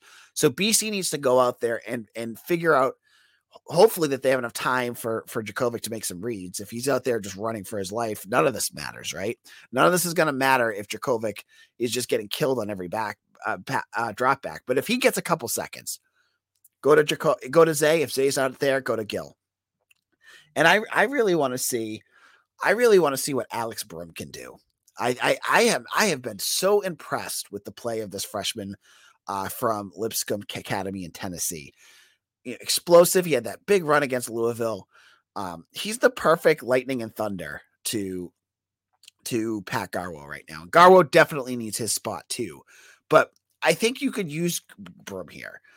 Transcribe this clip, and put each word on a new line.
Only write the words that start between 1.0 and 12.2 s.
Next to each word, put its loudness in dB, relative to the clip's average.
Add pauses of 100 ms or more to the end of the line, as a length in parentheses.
to -6
go 4
out 2
there -2
and, -8
and -10
figure 0
out, 2 (540)
ho-, -20
hopefully 4
that -2
they 4
have 4
enough -4
time -2
for, -6
for -6
Jurkovec -4
to -8
make -8
some -8
reads. -8
If -14
he's -4
out 0
there 0
just -10
running -6
for -8
his -6
life, -6
none 2
of 2
this -6
matters, -12
right? -6 (340)
None 4
of 6
this 2
is -4
gonna 2
matter 4
if -8
Jurkovec -4 (360)
is 0
just -4
getting -2